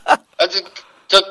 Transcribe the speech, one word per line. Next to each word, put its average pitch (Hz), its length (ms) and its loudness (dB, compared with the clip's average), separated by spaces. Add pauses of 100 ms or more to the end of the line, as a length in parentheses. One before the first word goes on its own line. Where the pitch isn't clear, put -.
(380)
아, - 100 0
저, 196 100 -8 (500)
저 196 220 2